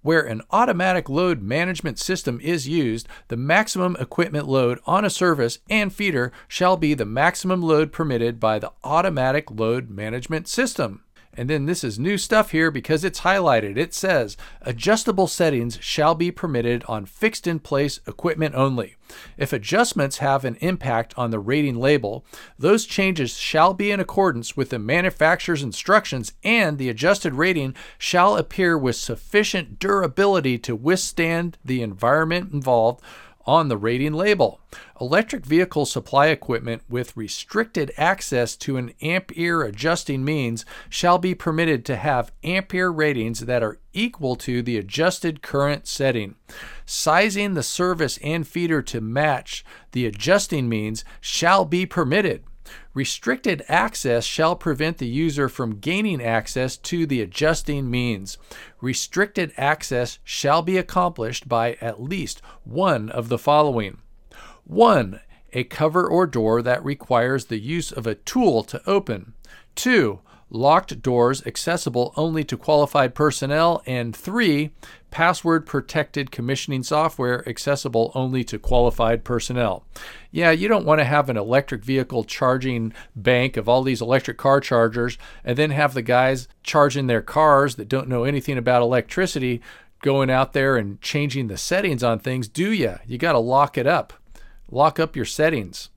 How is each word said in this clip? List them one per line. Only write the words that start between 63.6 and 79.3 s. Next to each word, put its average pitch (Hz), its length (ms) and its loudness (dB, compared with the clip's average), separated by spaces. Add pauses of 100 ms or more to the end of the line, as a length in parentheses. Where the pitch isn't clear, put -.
One, 160 560 4 (320)
a 127 100 -4
cover 156 460 0
or 175 180 4
door 117 360 0
that 123 220 0
requires 131 600 0
the 113 160 -6
use 151 320 -6
of 117 140 -8
a 107 100 -4
tool 170 480 2
to - 240 -12
open. 190 460 -2 (420)
Two, 175 440 2 (280)
locked 139 540 2
doors 127 440 2
accessible 123 720 -2
only 156 280 -2
to - 120 -6
qualified 147 580 2
personnel. 151 680 2
And 120 300 -4
three, 170 560 0 (400)
password 165 560 2
protected 139 640 -4
commissioning 131 540 -4
software 139 640 -2
accessible 117 680 -2
only 131 300 -2
to 107 140 -8
qualified 120 640 2
personnel. 120 600 -2 (460)